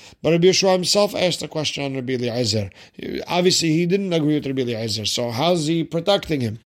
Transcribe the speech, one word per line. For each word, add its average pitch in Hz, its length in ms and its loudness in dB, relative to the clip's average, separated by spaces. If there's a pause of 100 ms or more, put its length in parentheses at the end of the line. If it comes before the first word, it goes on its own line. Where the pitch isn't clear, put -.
(220)
But 151 100 2
Rabbi 170 160 6
Yoshua 185 260 4
himself 202 420 2
asked 175 260 0
a 160 60 -6
question 151 360 -6
on 135 120 -6
Rabbi 131 180 -4
Eliezer. 113 560 -2 (580)
Obviously, 175 420 2
he 165 160 2
didn't 190 260 0
agree 151 240 2
with 135 120 -4
Rabbi 135 160 -2
Eliezer, 110 420 -4
so 120 260 -4
how's 156 360 0
he 165 180 0
protecting 165 560 -2
him? 113 260 -4